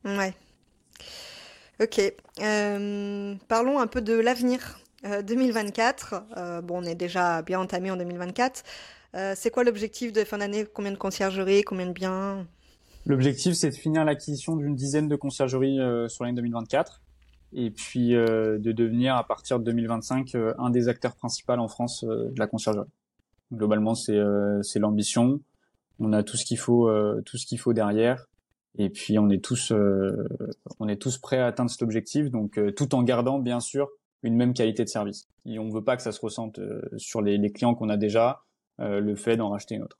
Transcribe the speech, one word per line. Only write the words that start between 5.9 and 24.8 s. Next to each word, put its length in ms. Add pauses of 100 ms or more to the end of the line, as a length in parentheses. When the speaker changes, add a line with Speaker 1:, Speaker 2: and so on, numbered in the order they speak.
Speaker 1:
euh, 240
bon, 220
on 20
est 120
déjà 460
bien 180
entamé 300
en 60
deux 80
mille 140
vingt-quatre. 460 (500)
Euh, 220
c'est 140
quoi 120
l'objectif 500
de 120
fin 140
d'année ? 280
Combien 240
de 60
conciergeries ? 680
Combien 240
de 60
biens ? 540 (600)
Speaker 2:
L'objectif, 480
c'est 160
de 40
finir 300
l'acquisition 520
d'une 180
dizaine 340
de 80
conciergeries, 640
euh, 280
sur 160
l'année 120
deux 60
mille 100
vingt-quatre. 480 (520)
Et 180
puis, 440
euh, 440
de 140
devenir, 420
à 120
partir 340
de 40
deux 80
mille 160
vingt-cinq, 460
euh, 240
un 120
des 180
acteurs 260
principaux 400
en 140
France, 360
euh, 260
de 80
la 100
conciergerie. 400 (640)
Globalement, 420
c'est, 220
euh, 460
c'est 180